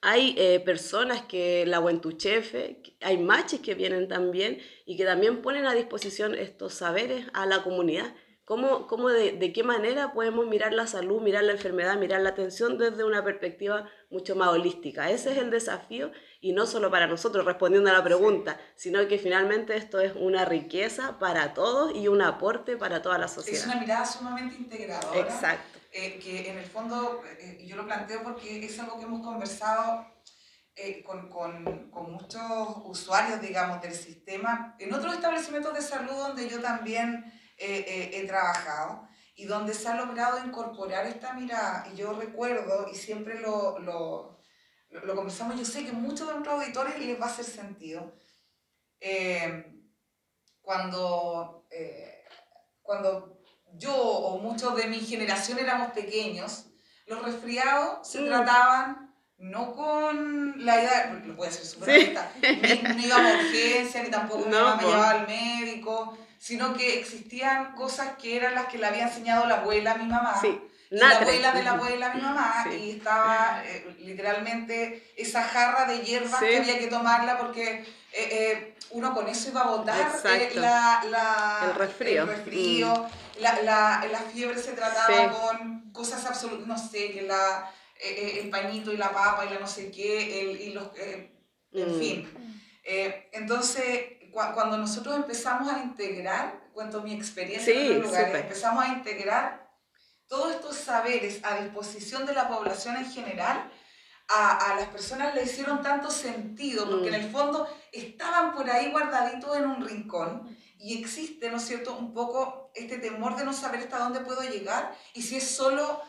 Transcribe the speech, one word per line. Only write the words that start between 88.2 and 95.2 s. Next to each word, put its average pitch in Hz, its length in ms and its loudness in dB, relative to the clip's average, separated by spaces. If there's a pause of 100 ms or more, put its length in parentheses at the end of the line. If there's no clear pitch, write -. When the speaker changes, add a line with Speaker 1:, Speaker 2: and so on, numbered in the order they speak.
Speaker 2:
el 202 80 -8
pañito 208 420 -4
y 208 60 -2
la 196 120 0
papa 196 360 2
y 196 80 -6
la 196 40 -4
no 196 80 -6
sé 196 240 -8
qué, 208 520 -2
el, 190 180 -4
y 208 140 -10
los, 202 240 -10
eh, - 340 -12 (400)
en 175 240 -2
Speaker 1:
Mm. - 20 0
Speaker 2:
fin. 208 600 -6 (240)
Eh, 190 480 -4
entonces, 247 840 -2 (200)
cua-, 214 160 0
cuando 226 240 2
nosotros 247 400 -2
empezamos 277 560 -2